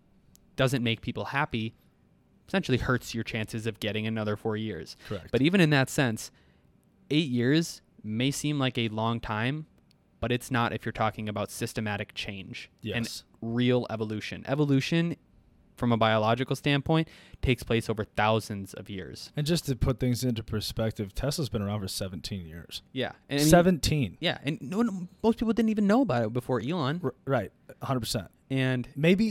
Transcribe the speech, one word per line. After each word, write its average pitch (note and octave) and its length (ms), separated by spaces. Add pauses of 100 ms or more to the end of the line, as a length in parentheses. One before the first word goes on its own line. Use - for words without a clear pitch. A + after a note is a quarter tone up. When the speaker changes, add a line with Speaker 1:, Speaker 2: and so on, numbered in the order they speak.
(560)
Speaker 1:
doesn't C3 260
make A2+ 200
people G#2+ 240
happy B2 480 (720)
essentially C3 300
hurts - 360
your A2+ 100
chances A2 420
of G#2+ 140
getting G#2+ 260
another G#2+ 300
four G#2+ 200
years. G#2+ 400 (120)
Speaker 2:
Correct. G2 240
Speaker 1:
But A#2+ 100
even F3+ 180
in D3+ 100
that C3+ 200
sense, A#2+ 400 (800)
eight D3+ 180
years B2+ 540 (220)
may A2+ 260
seem D3 280
like B2+ 200
a A2+ 100
long A2 300
time, B2 480 (540)
but A#2 100
it's B2 200
not A#2 220
if - 120
you're A2+ 80
talking A2 360
about G#2 220
systematic G#2+ 640
change - 560 (120)
and A2+ 220
Speaker 2:
Yes. - 200 (160)
Speaker 1:
real A#2+ 500
evolution. G#2+ 560
Evolution, D3+ 720 (600)
from A#2+ 140
a A#2 60
biological A2+ 580
standpoint, D3+ 540 (340)
takes - 220
place A#2 260
over G#2 140
thousands G#2+ 720
of - 140
years. F2+ 480
Speaker 2:
And D3 80
just E3 220
to C3+ 80
put B2 240
things B2 240
into A#2 220
perspective, G#2+ 720
Tesla's C#3 320
been G#2+ 140
around G#2 180
for F#2+ 80
seventeen F#2 580
years. - 360 (100)
Speaker 1:
Yeah. B2+ 200 (160)
And C#3+ 120
I - 20
mean, D#3 80
Speaker 2:
Seventeen. E3 720
Speaker 1:
yeah, D#3+ 240
and D3 180
no, F#3 200
no, F#3+ 260 (140)
most A3+ 160
people A3+ 140
didn't A3 180
even G#3 180
know A#3+ 140
about B2+ 240
it A2 60
before B2 280
Elon. D3+ 420
Speaker 2:
R-, C3 120 (120)
right, B2+ 260 (300)
a C3 40
hundred B2+ 140
percent. G2+ 280 (200)
Speaker 1:
And C3 460
Speaker 2:
Maybe F3+ 360